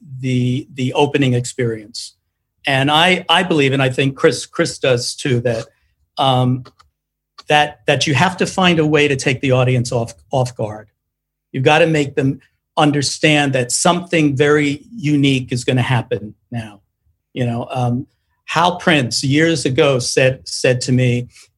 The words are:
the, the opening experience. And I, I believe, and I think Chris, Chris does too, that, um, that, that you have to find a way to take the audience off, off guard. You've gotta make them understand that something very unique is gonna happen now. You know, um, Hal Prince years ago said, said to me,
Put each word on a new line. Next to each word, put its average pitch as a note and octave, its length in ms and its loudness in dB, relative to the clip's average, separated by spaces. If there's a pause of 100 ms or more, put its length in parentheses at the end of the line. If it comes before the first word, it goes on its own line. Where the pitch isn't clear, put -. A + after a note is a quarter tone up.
(180)
the, B2+ 520 -2
the C3+ 220 -6
opening C#3+ 400 2
experience. A#2+ 840 -6 (500)
And C#3 240 2
I, F3 400 4
I F3 140 4
believe, D3 280 2
and C3+ 100 0
I C3 60 2
think C3+ 260 0
Chris, - 300 2
Chris - 340 -4
does B2 360 -2
too, B2 260 -2
that, A#2 240 -2 (540)
um, B2+ 460 0 (840)
that, D3 380 0
that C#3 200 0
you D#3+ 60 0
have F3+ 260 2
to - 80 0
find F3 320 0
a D#3 80 2
way D3 220 2
to C#3 80 0
take C3 240 -2
the C3+ 120 0
audience B2+ 380 0
off, A#2 220 -4 (180)
off B2+ 240 -2
guard. G#2+ 360 -10 (600)
You've C3 120 -4
gotta D#3 220 4
make D3+ 280 -2
them C#3 260 -2 (360)
understand D3 800 0
that B2+ 180 -2
something E3+ 640 0
very D3 480 0 (100)
unique C#3 560 0
is B2 140 -4
gonna B2+ 180 0
happen A2+ 520 -4 (160)
now. A2 320 -12 (500)
You B2+ 140 -4
know, A#2+ 240 -6
um, B2 360 -2 (400)
Hal F3 300 0
Prince C#3 480 0
years D3+ 400 0
ago C#3 340 2
said, C3 480 0
said B2+ 360 -2
to C3 100 -2
me, B2 360 0 (300)